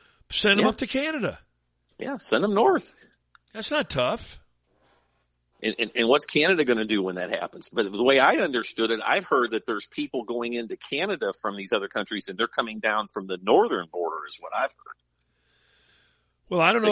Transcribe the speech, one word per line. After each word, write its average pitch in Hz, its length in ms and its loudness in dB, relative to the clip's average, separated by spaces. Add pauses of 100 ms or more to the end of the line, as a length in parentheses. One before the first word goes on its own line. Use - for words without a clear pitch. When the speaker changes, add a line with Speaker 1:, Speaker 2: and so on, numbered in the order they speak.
(300)
Speaker 1:
Send 202 300 4
'em 208 60 6
Speaker 2:
Yeah. 214 40 6
Speaker 1:
up 214 80 0
to 254 100 -4
Canada. 269 520 -2 (580)
Speaker 2:
Yeah, 269 200 -6
send - 280 0
'em 214 80 2
north. 277 400 4 (600)
Speaker 1:
That's 214 180 -8
not 294 180 0
tough. 139 500 -2 (1200)
Speaker 2:
And, 107 140 -2
and, 110 160 -4
and 117 140 0
what's 143 180 4
Canada 160 400 2
gonna 113 200 2
do 104 180 2
when 92 120 -4
that 90 140 -4
happens? 87 400 -6
But 101 220 -2
the 104 120 0
way 135 160 6
I 170 180 6
understood 117 540 -2
it, 113 140 -2
I've 170 200 0
heard 123 260 0
that 110 160 -4
there's 107 200 -4
people 143 360 -6
going 120 300 -4
into 113 240 -6
Canada 147 640 -4
from 101 180 -6
these 98 160 -10
other 101 160 0
countries, 104 400 -6
and 92 80 -10
they're 113 100 0
coming 110 320 -6
down 107 300 0
from 95 180 -8
the 92 160 -4
northern 120 480 2
border 80 360 -6
is - 120 -16
what - 160 -10
I've 131 160 -2
heard. - 240 -20 (1500)
Speaker 1:
Well, 180 100 0
I 170 140 4
don't 233 80 0
know 214 100 4